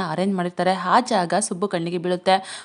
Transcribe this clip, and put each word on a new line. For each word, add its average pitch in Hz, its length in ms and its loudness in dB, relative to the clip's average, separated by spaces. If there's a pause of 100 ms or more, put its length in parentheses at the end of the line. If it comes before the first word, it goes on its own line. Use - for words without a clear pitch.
(100)
ಅರೇಂಜ್ 185 240 0
ಮಾಡಿರ್ತಾರೆ. 180 400 0
ಆ 185 260 2
ಜಾಗ 185 400 0
ಸುಬ್ಬು 196 280 -2
ಕಣ್ಣಿಗೆ 170 300 -2
ಬೀಳುತ್ತೆ. 180 380 2 (280)